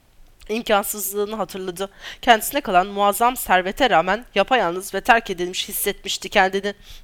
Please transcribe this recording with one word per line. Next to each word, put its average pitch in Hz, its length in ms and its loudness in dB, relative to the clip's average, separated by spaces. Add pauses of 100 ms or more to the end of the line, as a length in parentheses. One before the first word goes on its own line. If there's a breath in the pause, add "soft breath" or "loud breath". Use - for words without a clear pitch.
(480)
imkansızlığını 208 880 -2
hatırladı. 190 540 -6 (320 loud breath)
Kendisine 240 380 2
kalan 190 260 2
muazzam 202 500 2
servete 202 540 0
rağmen 185 340 2 (100)
yapayalnız 196 600 0
ve 190 60 -2
terk 226 300 4
edilmiş 180 380 -6
hissetmişti - 600 -6
kendini. 196 460 2 (300 loud breath)